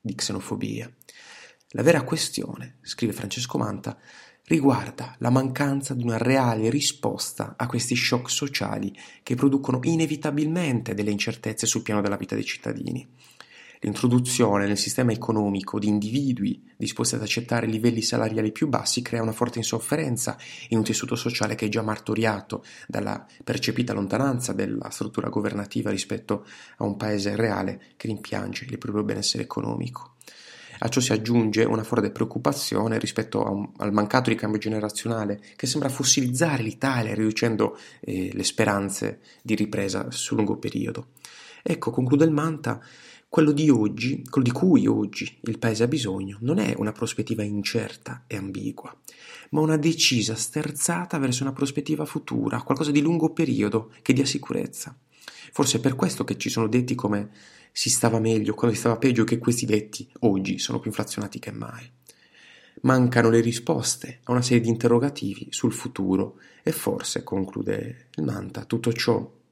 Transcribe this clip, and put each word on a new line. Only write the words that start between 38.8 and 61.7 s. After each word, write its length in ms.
di 120
ripresa 560
sul 260
lungo 200
periodo. 540
Ecco, 280
conclude 340
il 60
Manta, 500
quello 220
di 180
oggi, 600
quello 160
di 60
cui 340
oggi 560
il 160
Paese 240
ha 60
bisogno, 540
non 160
è 180
una 160
prospettiva 500
incerta 840
e 80
ambigua, 600
ma 100
una 160
decisa 600
sterzata 840
verso 240
una 100
prospettiva 540
futura, 560
qualcosa 300
di 100
lungo 300
periodo 680
che 120
dia 120
sicurezza. 720
Forse 280
è 20
per 160
questo 280
che 140
ci 100
sono 200
detti 260
come 360
"si 200
stava 280
meglio 360
quando 200
si 60
stava 160
peggio", 280
che 140
questi 280
detti 420
oggi 380
sono 200
più 100
inflazionati 500
che 140
mai. 380